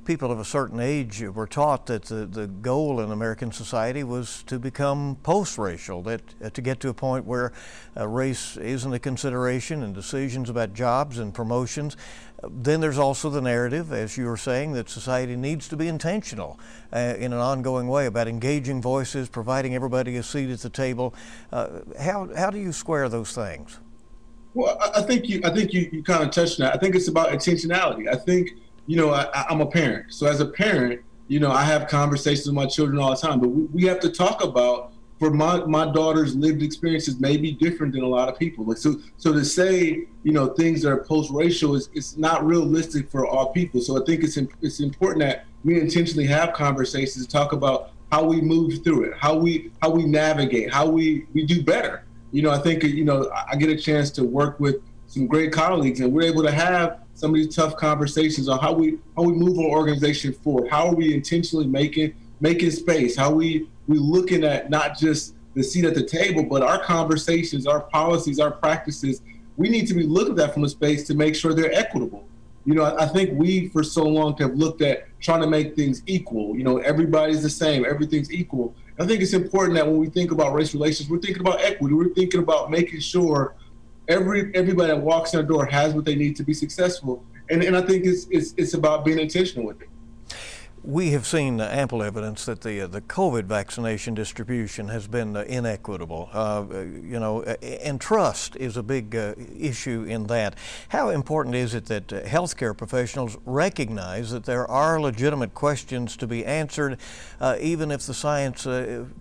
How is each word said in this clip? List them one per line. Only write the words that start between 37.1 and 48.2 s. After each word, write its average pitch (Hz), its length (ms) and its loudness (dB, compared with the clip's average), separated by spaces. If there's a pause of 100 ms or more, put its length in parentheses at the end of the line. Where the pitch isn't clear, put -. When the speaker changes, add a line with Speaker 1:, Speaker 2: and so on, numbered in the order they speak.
Speaker 2:
may 139 160 2
be 151 160 0
different 156 400 0
than 131 100 -2
a 127 60 0
lot 127 220 2
of - 80 -12
people. 156 260 -4
Like, 110 140 -2
so, 151 160 2 (240)
so 160 120 2
to 147 140 2
say, 180 600 2 (160)
you 151 100 2
know, 139 140 4
things 165 360 2
that 143 80 4
are 131 140 0
post-racial 151 680 2
is, - 180 -2
it's 147 240 -8
not 156 300 2
realistic 156 640 2
for 131 160 0
all 131 260 0
people. 170 300 0
So 135 180 0
I - 60 -2
think 165 180 2
it's 147 140 -2
im-, 131 100 -2 (140)
it's 147 180 -6
important 156 400 0
that 139 240 0 (200)
we 170 140 4
intentionally 156 500 2
have 160 260 2
conversations 131 720 -2
to - 40 -16
talk 147 220 2
about 135 380 0 (200)
how 156 140 4